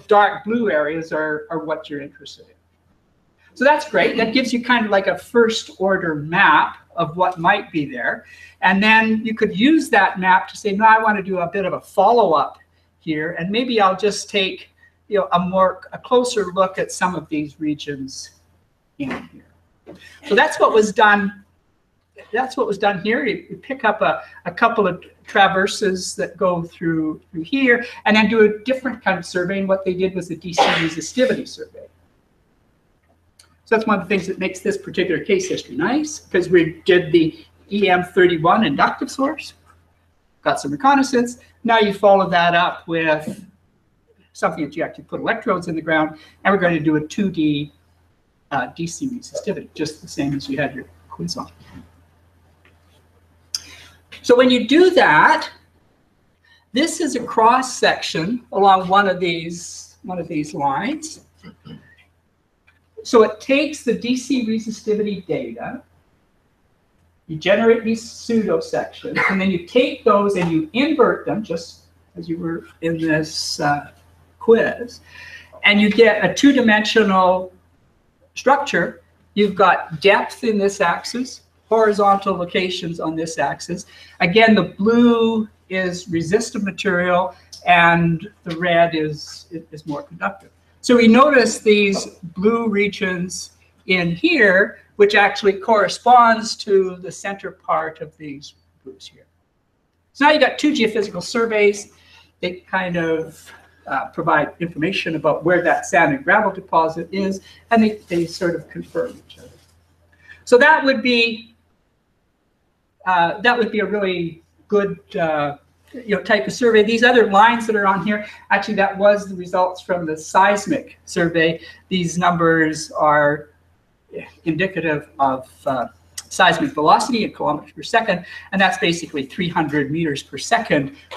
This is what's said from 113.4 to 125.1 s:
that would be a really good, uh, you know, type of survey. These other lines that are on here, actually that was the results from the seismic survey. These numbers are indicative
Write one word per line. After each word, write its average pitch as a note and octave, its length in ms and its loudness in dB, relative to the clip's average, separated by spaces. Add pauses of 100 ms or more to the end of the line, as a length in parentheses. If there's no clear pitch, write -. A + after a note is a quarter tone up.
that A#3+ 180 2
would A3 140 -2
be G#3 80 -2
a G3+ 60 0
really F#3 560 -4 (260)
good, G3 300 -2 (180)
uh, D3+ 400 -2 (360)
you G#3+ 240 -4
know, F3+ 60 -4
type G#3 240 0
of - 60 -6
survey. A3 300 4
These A3+ 220 2
other A#3+ 260 6
lines A3+ 360 4
that A3 100 0
are G3+ 100 0
on G3 180 0
here, G#3 220 -4 (240)
actually G3+ 260 -2
that G3 200 0
was G3 320 2
the F#3+ 60 -12
results F3+ 480 -2
from F3 240 -4
the D#3 100 -6
seismic G3 880 0
survey. E3 560 0 (280)
These F3 280 -2
numbers E3 760 0
are D3 580 0 (920)
indicative D#3+ 760 -4